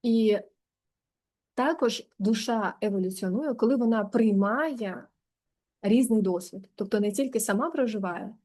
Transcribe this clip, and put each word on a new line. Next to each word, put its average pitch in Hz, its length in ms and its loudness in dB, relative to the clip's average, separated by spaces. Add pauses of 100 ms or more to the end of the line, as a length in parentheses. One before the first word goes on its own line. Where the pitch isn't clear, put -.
І 226 340 4 (1160)
також 254 540 0 (100)
душа 220 640 0
еволюціонує, 196 720 -2
коли 233 220 2
вона 226 280 2
приймає 214 1000 0 (760)
різний 220 400 4
досвід. 185 520 -4
Тобто 202 260 -2
не 208 120 0
тільки 262 280 -2
сама 226 300 -2
проживає 214 640 -4 (100)